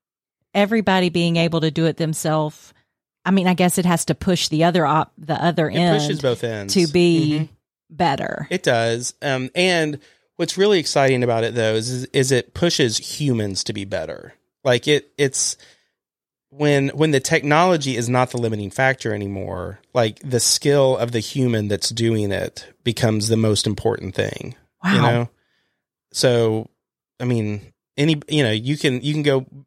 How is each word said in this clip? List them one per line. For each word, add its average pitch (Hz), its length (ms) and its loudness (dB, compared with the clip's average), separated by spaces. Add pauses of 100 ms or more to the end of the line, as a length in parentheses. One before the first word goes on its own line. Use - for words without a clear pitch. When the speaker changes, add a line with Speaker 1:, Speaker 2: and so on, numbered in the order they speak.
(540)
Speaker 1:
everybody 196 560 2
being 170 260 0
able 165 260 0
to 160 80 0
do 165 160 0
it 151 100 -2
themselves, 156 760 -4 (520)
I 185 60 -2
mean, 190 160 2
I 180 80 4
guess 175 240 2
it 175 80 0
has 170 200 2
to 160 80 0
push - 340 0
the 156 160 2
other 170 220 2
op-, 156 320 0
the 151 240 -4
other 160 280 0
Speaker 2:
It - 60 -6
Speaker 1:
end 165 240 4
Speaker 2:
pushes 147 200 -2
both 123 240 -2
ends. 104 300 -6
Speaker 1:
to 156 120 4
be 165 540 2
Speaker 2:
Mm-hmm. 156 40 -2 (520)
Speaker 1:
better. 143 540 -2
Speaker 2:
It 180 120 -4
does. 117 580 0
Um, 131 340 -4
and 170 440 0 (380)
what's 170 200 -4
really 196 220 4
exciting 135 440 2
about 113 220 2
it, 113 100 -4
though, 110 200 0
is, 113 160 -2
is, 127 140 -6 (100)
is 131 180 2
it 120 220 0
pushes 156 420 0
humans 110 680 -2
to 107 100 -6
be 101 100 -8
better. 80 480 -8 (320)
Like, 123 240 2
it, 147 300 0
it's - 400 -2 (920)
when, 139 400 2
when 156 200 0
the 135 100 2
technology 151 760 2
is 117 120 -2
not 127 220 2
the 127 80 -6
limiting 107 320 -4
factor 131 440 -2
anymore, 95 640 -8 (120)
like, 113 320 0
the 123 160 -2
skill 139 560 2
of 117 160 -4
the 117 80 -2
human 113 480 -2
that's 101 220 -2
doing 113 420 0
it 90 340 -6 (180)
becomes 110 440 0
the 113 80 2
most 110 300 0
important 104 480 -4
thing. - 400 -6 (280)
Speaker 1:
Wow. 190 120 2
Speaker 2:
You 185 80 4
know? 120 280 2 (840)
So, 113 580 0 (500)
I 127 40 -6
mean, 107 360 -2 (360)
any, 147 320 2
you 151 140 2
know, 113 80 2
you 123 260 -2
can, 127 260 -2
you 147 100 -2
can 151 100 -2
go 135 240 0 (200)